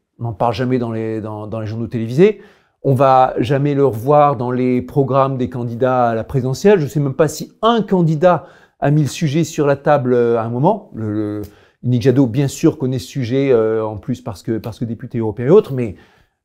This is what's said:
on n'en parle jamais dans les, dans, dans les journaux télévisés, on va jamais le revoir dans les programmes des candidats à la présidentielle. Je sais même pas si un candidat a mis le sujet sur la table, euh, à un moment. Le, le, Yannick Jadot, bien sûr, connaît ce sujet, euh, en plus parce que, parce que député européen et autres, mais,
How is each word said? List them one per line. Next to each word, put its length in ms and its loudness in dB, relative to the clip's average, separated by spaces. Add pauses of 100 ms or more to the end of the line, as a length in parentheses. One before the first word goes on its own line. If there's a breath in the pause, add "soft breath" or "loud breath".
(200)
on 40 -8
n'en 100 -8
parle 180 -2
jamais 260 -2
dans 140 -4
les, 280 -6
dans, 260 -10
dans 120 -10
les 80 -8
journaux 200 -8
télévisés, 560 2 (400 soft breath)
on 120 2
va 440 6
jamais 360 0
le 120 4
revoir 500 2
dans 140 -4
les 320 0
programmes 560 0
des 100 -2
candidats 600 0
à 40 -2
la 80 -4
présidentielle. 560 0
Je 80 -2
sais 140 -4
même 140 -2
pas 140 2
si 240 -10 (100)
un 200 2
candidat 640 2 (320 soft breath)
a 120 0
mis 120 2
le 60 -2
sujet 340 -2
sur 240 -2
la 80 2
table, 380 0
euh, 260 2
à 60 -4
un 40 -6
moment. 460 0
Le, 180 -6
le, 300 -6 (400 soft breath)
Yannick 200 0
Jadot, 240 4
bien 220 -2
sûr, 280 0
connaît 220 -4
ce 80 -10
sujet, 460 -2
euh, 340 2
en 100 -8
plus 240 -8
parce 220 -12
que, 160 -4
parce 220 -12
que 40 -6
député 340 -8
européen 280 -4
et 40 2
autres, 220 4
mais, 240 -6 (480 soft breath)